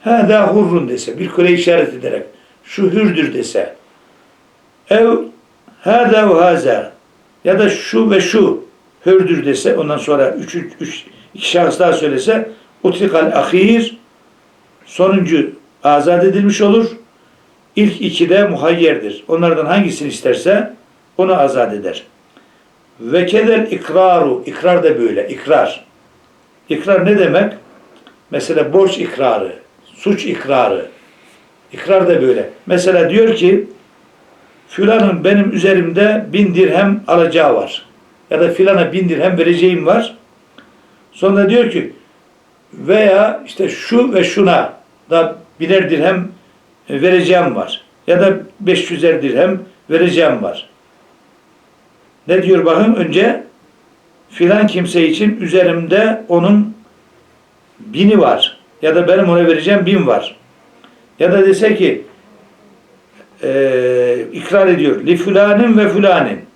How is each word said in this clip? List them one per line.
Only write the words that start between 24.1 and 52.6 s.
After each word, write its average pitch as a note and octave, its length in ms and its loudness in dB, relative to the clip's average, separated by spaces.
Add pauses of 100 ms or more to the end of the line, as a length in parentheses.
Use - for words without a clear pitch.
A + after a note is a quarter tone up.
ikrar F3 380 -2
da C#3 160 2
böyle, - 300 -2
ikrar. B2+ 560 -2 (840)
İkrar F3 360 0
ne G3+ 140 2
demek? F3+ 340 0 (800)
Mesela D3 420 -4
borç F#3+ 240 0
ikrarı, A2 580 -4 (300)
suç - 400 -6
ikrarı. A2 600 -2 (880)
İkrar F#3 340 0
da E3 140 2
böyle. A#2+ 280 -2 (160)
Mesela F3+ 440 0
diyor A3 260 2
ki, G3 320 2 (1040)
"Filanın G3 540 0
benim G3+ 280 2
üzerimde F#3+ 840 0
bin G3 220 0
dirhem F#3+ 520 0
alacağı E3 480 2
var. - 300 -8 (440)
Ya D#3 100 -2
da E3+ 100 2
filana F#3 440 0
bin F3+ 160 -2
dirhem E3+ 280 -2
vereceğim E3+ 480 0
var." G3 320 -2 (960)
Sonra G3 380 0
diyor A#3+ 220 2
ki, - 220 -6 (800)
"Veya G3+ 720 0
işte - 240 -6
şu A#3+ 440 -2
ve F#3 100 2
şuna F3 500 0 (360)
da E3 260 0 (240)
biner E3+ 300 0
dirhem F3 420 -2 (580)
vereceğim F3 640 0
var. - 260 -8 (260)
Ya F3 140 2
da G3 120 2 (260)
beş E3+ 320 -2
yüzer D#3+ 300 0
dirhem D#3 400 0 (280)
vereceğim D#3 540 0
var." E2+ 260 -10 (1600)
Ne F3+ 160 0
diyor F3+ 220 2